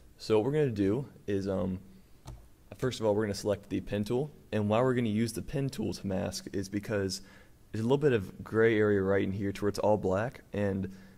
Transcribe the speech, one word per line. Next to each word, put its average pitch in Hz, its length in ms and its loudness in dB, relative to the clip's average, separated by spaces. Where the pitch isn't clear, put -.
So 110 200 2
what 107 80 2
we're 139 80 0
gonna 151 160 2
do 104 360 2
is, 98 200 -2
um, 95 320 -2
first 127 220 -4
of 110 60 -2
all, 104 80 4
we're 107 100 2
gonna 101 100 -2
select 98 360 -2
the 90 120 -2
pen 104 220 -2
tool, 127 280 -2
and 104 180 0
while 110 140 4
we're 131 120 2
gonna 120 140 0
use 113 240 0
the 87 80 -8
pen 135 280 -4
tool - 240 -4
to - 140 -8
mask 95 440 -4
is 95 160 -4
because 101 540 -4
there's 107 100 -6
a 113 60 -2
little 135 100 4
bit 143 160 4
of 95 300 -4
gray 113 340 4
area 107 240 4
right 98 220 4
in 95 80 -2
here 98 200 -2
to - 100 -10
where 104 80 0
it's 101 100 -2
all 107 180 4
black, 95 440 -2
and 98 400 -2